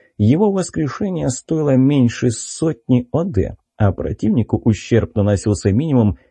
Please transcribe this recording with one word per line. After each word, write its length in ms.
его 320
воскрешение 800
стоило 460
меньше 540
сотни 800
О 120
Д, 320
а 160
противнику 680
ущерб 520
наносился 580
минимум 460